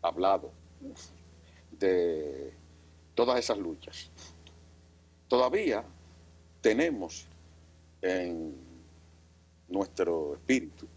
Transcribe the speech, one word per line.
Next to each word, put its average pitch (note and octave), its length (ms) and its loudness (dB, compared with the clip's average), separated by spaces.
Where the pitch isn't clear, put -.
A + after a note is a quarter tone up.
hablado F2+ 480 2
de D#2+ 800 0
todas B2 240 4
esas A2+ 180 -2
luchas, - 540 -10
todavía B2+ 560 2
tenemos A2+ 640 0
en F2 520 -2
nuestro E2+ 680 -2
espíritu A#2+ 500 -2